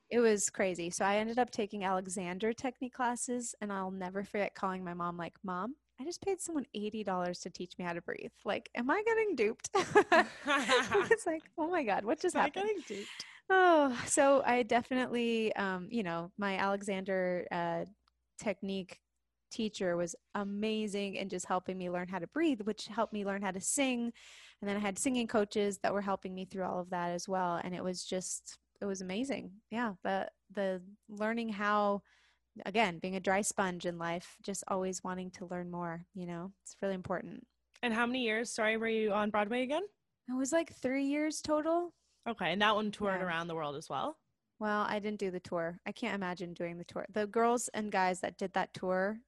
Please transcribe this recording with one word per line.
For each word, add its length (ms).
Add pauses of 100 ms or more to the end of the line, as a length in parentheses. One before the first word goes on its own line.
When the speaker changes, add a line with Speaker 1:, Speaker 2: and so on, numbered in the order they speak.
(100)
Speaker 1:
It 100
was 300
crazy. 400
So 160
I 120
ended 200
up 120
taking 340
Alexander 680
technique 400
classes, 680
and 120
I'll 200
never 320
forget 320
calling 280
my 100
mom, 240
like, 260
"Mom, 320 (240)
I 40
just 180
paid 180
someone 340
eighty 300
dollars 380
to 80
teach 280
me 80
how 80
to 80
breathe. 300 (120)
Like, 320
am 140
I 140
getting 320
duped?" 380
<laughs> 560 (140)
Speaker 2:
<laughs> 640
Speaker 1:
It's 160
like, 320
"Oh 120
my 140
God, 220
what 140
just 140
Speaker 2:
Am 100
I 60
Speaker 1:
happened?" 0
Speaker 2:
getting 360
duped? 400 (240)
Speaker 1:
Oh, 560
so 400
I 180
definitely, 920
um, 340
you 140
know, 340
my 200
Alexander, 920
uh, 340 (520)
technique 640 (520)
teacher 440
was 200 (200)
amazing 840
and 120
just 160
helping 320
me 120
learn 180
how 120
to 80
breathe, 340
which 260
helped 260
me 120
learn 160
how 100
to 80
sing. 520 (500)
And 80
then 80
I 20
had 180
singing 300
coaches 520
that 140
were 80
helping 320
me 120
through 180
all 160
of 100
that 220
as 160
well. 360
And 100
it 100
was 220
just, 520 (240)
it 40
was 160
amazing. 680
Yeah. 240 (100)
The, 260 (200)
the 320 (260)
learning 420
how, 520 (640)
again, 340
being 160
a 40
dry 220
sponge 440
in 120
life, 440
just 260
always 360
wanting 280
to 140
learn 260
more, 420
you 120
know, 260 (120)
it's 180
really 140
important. 500 (360)
Speaker 2:
And 120
how 120
many 160
years, 300
sorry, 240
were 120
you 240
on 180
Broadway 320
again? 220 (440)
Speaker 1:
It 40
was, 200
like, 220
three 300
years 380
total. 520 (320)
Speaker 2:
Okay. 260
And 100
that 120
one 160
toured 300
Speaker 1:
Yeah. 20
Speaker 2:
around 260
the 60
world 220
as 120
well? 320 (400)
Speaker 1:
Well, 260
I 120
didn't 220
do 100
the 100
tour. 460
I 60
can't 220
imagine 380
doing 240
the 80
tour. 240
The 180
girls 420
and 220
guys 300
that 160
did 160
that 220
tour 540